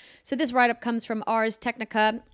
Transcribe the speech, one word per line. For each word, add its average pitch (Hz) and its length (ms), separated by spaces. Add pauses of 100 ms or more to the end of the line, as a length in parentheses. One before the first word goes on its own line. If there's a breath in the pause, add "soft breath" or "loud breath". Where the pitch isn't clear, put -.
(220 loud breath)
So - 140
this 247 180
write-up 240 260
comes 233 240
from 220 220
Ars 220 320
Technica. 226 640 (120)